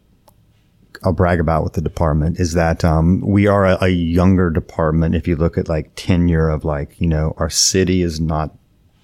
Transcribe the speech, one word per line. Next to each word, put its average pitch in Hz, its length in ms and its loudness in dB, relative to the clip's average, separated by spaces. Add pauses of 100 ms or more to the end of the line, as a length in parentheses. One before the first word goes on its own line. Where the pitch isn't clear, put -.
(1040)
I'll 92 100 0
brag 87 260 2
about 80 240 0
with 92 100 -6
the 87 80 -4
department 78 580 -2
is 82 140 -2
that, 82 300 0
um, 82 380 2
we 101 260 2
are 101 180 2
a, 92 160 2
a 95 80 2
younger 90 600 2
department. 80 640 -2
If 78 120 -4
you 85 80 0
look 80 220 -2
at, 85 120 -4
like, 78 260 -6
tenure 85 540 0
of, 76 160 -4
like, 73 340 -6
you 87 80 -2
know, 78 300 -2
our 82 120 -4
city 92 520 0
is 82 180 -4
not 78 360 -4 (480)